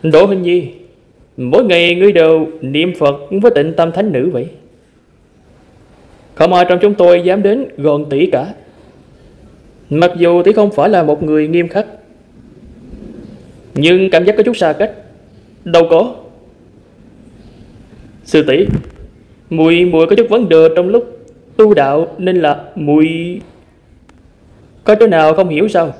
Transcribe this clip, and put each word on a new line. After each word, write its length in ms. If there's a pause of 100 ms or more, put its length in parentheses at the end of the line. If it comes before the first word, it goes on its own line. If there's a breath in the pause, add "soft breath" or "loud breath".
Đỗ 220
Hình 160
Nhi, 260 (680)
mỗi 260
ngày 320
ngươi 160
đều 360 (140)
niệm 380
Phật 160 (140)
với 260
Tịnh 180
Tâm 180
Thánh 200
Nữ 180
vậy. 180 (1900)
Không 180
ai 160
trong 120
chúng 140
tôi 260
dám 220
đến 240 (100)
gần 320
tỷ 160
cả. 280 (1400)
Mặc 280
dù 260
tỷ 100
không 180
phải 180
là 140
một 200
người 240
nghiêm 200
khắc, 180 (1900)
nhưng 360
cảm 160
giác 120
có 60
chút 140
xa 160
cách. 180 (720)
Đâu 260
có. 260 (2000)
Sư 220
tỷ, 180 (840)
muội, 360
muội 220
có 80
chút 140
vấn 200
đề 260
trong 140
lúc 280 (400)
tu 160
đạo 340 (100)
nên 240
là 220 (120)
muội 680 (1400)
có 120
chỗ 120
nào 260
không 160
hiểu 180
sao? 320